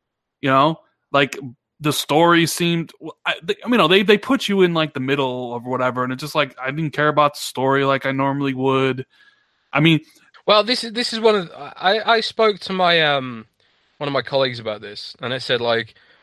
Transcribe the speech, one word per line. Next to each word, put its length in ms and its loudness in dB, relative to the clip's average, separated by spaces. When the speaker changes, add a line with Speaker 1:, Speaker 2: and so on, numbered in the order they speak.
Speaker 1:
you 80 0
know? 300 4
Like, 260 0
the 140 -2
story 540 4
seemed, 520 -2
w-, 120 -14
I, 180 -2
they, 200 -4
I 40 -8
mean, 60 0
you 60 4
know, 80 4
they, 160 4
they 140 4
put 300 -2
you 160 2
in, 100 2
like, 200 -2
the 60 -6
middle 540 -2
of 120 -8
whatever, 380 -2
and 80 -4
it's 100 -8
just 140 -10
like, 240 0
I 120 -6
didn't 220 -4
care 140 0
about 280 2
the 40 -14
story 460 0
like 200 0
I 60 0
normally 420 -2
would. 520 0
I 80 0
mean 220 4
Speaker 2:
Well, 180 4
this 200 -2
is, 100 -12
this 200 -4
is 60 -6
one 160 4
of, 200 -4
I, 500 -2
I 160 4
spoke 400 0
to 120 -8
my, 280 2
um, 460 -2
one 100 -8
of 60 -4
my 80 0
colleagues 380 -2
about 220 -8
this, 400 -16
and 120 -6
I 40 -4
said, 240 -2
like, 340 -2